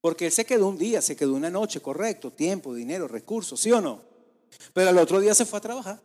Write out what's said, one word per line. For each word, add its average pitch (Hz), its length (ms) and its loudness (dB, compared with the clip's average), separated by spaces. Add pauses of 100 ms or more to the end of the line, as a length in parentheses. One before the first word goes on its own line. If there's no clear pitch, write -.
Porque 170 260 -2
él 160 60 -2
se 226 120 0
quedó 220 240 2
un 190 100 -6
día, 202 240 0
se 143 140 -4
quedó 139 180 0
una 151 160 -4
noche, 196 300 -6
correcto, 156 520 -6
tiempo, 156 420 -4
dinero, 139 320 -8
recursos, 131 540 -8
¿sí 220 100 2
o 233 100 6
no? 151 220 -6 (720)
Pero 185 160 4
al 180 100 8
otro 170 220 4
día 208 140 4
se 233 100 4
fue 214 140 -8
a 202 40 -10
trabajar. 220 420 -12